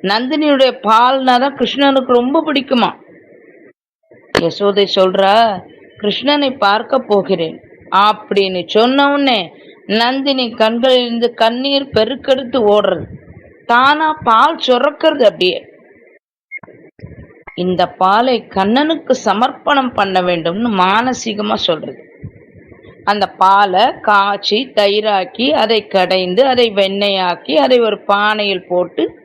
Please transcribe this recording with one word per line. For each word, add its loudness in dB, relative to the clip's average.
நந்தினியுடைய 0
பால்னா 4
தான் -2
கிருஷ்ணனுக்கு 0
ரொம்ப 2
பிடிக்குமா. 0
யசோதை 0
சொல்றா, 2
"கிருஷ்ணனை -2
பார்க்க 0
போகிறேன்" -2
அப்படின்னு 0
சொன்ன 2
உடனே -2
நந்தினி -2
கண்களிலிருந்து 0
கண்ணீர் -2
பெருக்கெடுத்து -2
ஓடுறது, 2
தானா 2
பால் 2
சுரக்கிறது 0
அப்படியே. 0
இந்த -2
பாலை 0
கண்ணனுக்கு 0
சமர்ப்பணம் -2
பண்ண 0
வேண்டும்னு -2
மானசீகமா -2
சொல்றது. -4
அந்த -2
பாலை 2
காய்ச்சி -2
தயிராக்கி, 0
அதை 0
கடைந்து, 0
அதை 2
வெண்ணெயாக்கி, -2
அதை 2
ஒரு -2
பானையில் -2
போட்டு -2